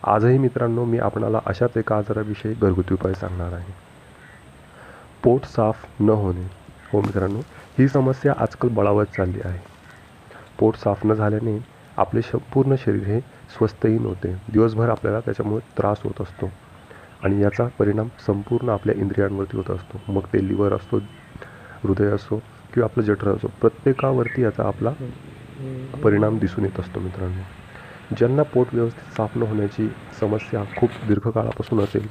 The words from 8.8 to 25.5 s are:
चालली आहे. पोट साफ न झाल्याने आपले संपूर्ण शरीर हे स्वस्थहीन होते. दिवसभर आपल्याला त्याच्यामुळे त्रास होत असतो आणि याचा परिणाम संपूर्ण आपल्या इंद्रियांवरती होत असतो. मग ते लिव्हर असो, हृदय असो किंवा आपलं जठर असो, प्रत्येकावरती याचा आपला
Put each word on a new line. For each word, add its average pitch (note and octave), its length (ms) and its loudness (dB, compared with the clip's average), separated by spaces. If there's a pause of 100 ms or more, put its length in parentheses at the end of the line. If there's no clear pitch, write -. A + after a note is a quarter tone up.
चालली F#2+ 280 -2
आहे. F2+ 160 -6 (960)
पोट A2 160 4
साफ G2+ 320 -2
न G#2+ 80 4
झाल्याने G#2+ 440 0 (380)
आपले A2+ 260 2
संपूर्ण C3+ 560 2
शरीर G2+ 280 0
हे G#2+ 140 0 (300)
स्वस्थहीन A2+ 560 2
होते. F#2+ 280 -4 (140)
दिवसभर A2 400 4
आपल्याला A2 320 0
त्याच्यामुळे A2 580 -4
त्रास G#2 240 0
होत - 200 -6
असतो - 280 -6 (720)
आणि G2+ 200 2
याचा G#2 220 2 (140)
परिणाम G#2+ 300 2 (180)
संपूर्ण G#2+ 420 0
आपल्या G#2 260 0
इंद्रियांवरती G2 640 -2
होत F#2 140 -4
असतो. - 280 -6 (100)
मग G2 240 0
ते G2+ 60 4 (100)
लिव्हर G2 240 2
असो, G#2 260 -2 (840)
हृदय G2 240 2
असो G#2 300 -2 (380)
किंवा A#2 140 4
आपलं A2+ 160 0
जठर G2+ 240 2
असो, - 200 0 (120)
प्रत्येकावरती B2+ 840 2
याचा A2 220 0
आपला G#2+ 280 -2 (1120)